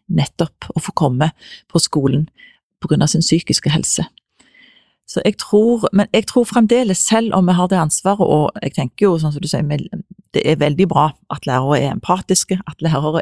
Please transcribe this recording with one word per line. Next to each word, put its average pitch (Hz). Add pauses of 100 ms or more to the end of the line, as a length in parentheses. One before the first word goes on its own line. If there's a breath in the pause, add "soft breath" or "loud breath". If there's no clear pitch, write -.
nettopp -
å -
få -
komme 139 (340 loud breath)
på -
skolen 139 (540 soft breath)
på 156
grunn 147
av 147
sin 160
psykiske -
helse. - (1040 soft breath)
Så -
jeg 208
tror, 220
men 202
jeg 214
tror 240
fremdeles, 226
selv 226
om 185
vi 180
har 180
det 185
ansvaret, 190
og -
jeg -
tenker 135
jo, 175
sånn 151
som 147
du -
sier, -
men 147 (460)
det -
er 156
veldig 151
bra 151 (200)
at -
lærere 131
er 139
empatiske, -
at -
lærere 156